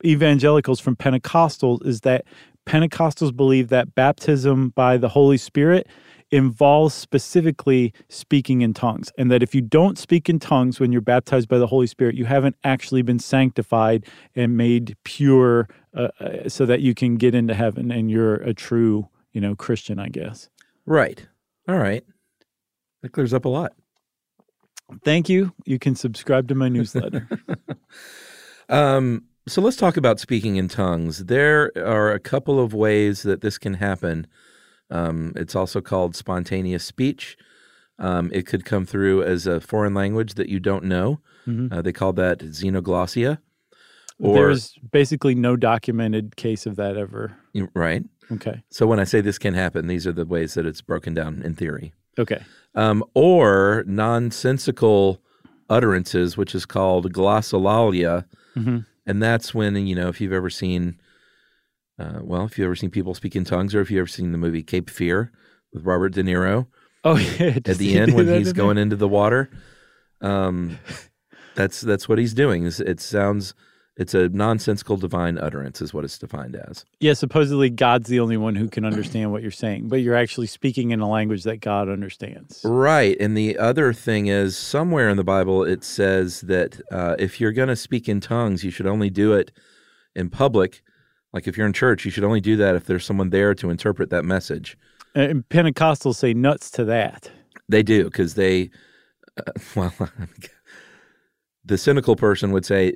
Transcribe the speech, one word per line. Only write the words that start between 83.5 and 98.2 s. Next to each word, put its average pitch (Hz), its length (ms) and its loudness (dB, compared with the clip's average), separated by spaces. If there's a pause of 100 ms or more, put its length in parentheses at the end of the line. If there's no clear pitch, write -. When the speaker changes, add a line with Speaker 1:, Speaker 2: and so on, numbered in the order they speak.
Speaker 2:
other 127 340 2
thing 107 360 -2
is, 98 300 0
somewhere 151 520 0
in 101 80 2
the 92 80 0
Bible 95 400 2
it 90 180 -2
says 95 580 0
that, 90 380 -2 (140)
uh, 87 260 -2
if 95 220 -4
you're 107 100 0
gonna 127 240 0
speak - 320 -6
in 101 140 -2
tongues, 107 420 -2
you 92 80 -6
should 95 160 -4
only 101 220 0
do 101 240 2
it 98 180 2 (640)
in 90 140 -4
public. 110 520 0 (520)
Like, - 120 -8
if 95 120 -8
you're 107 100 0
in 101 60 0
church, 123 320 0
you 92 60 -6
should 101 120 -6
only 107 160 2
do 107 160 0
that 95 220 4
if 85 80 -8
there's 90 180 -2
someone 95 280 -2
there 101 240 4
to 90 140 -6
interpret 90 420 -2
that 85 120 -2
message. - 540 -6 (360)
Speaker 1:
And 139 360 0
Pentecostals 160 640 2
say 120 180 0
nuts 131 380 0
to 120 140 -2
that. - 440 -4 (380)
Speaker 2:
They 107 160 4
do, 101 260 4
'cause 85 260 -2